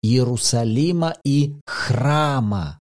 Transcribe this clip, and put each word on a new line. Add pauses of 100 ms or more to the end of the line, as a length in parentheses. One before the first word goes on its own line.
Иерусалима
и (120)
храма.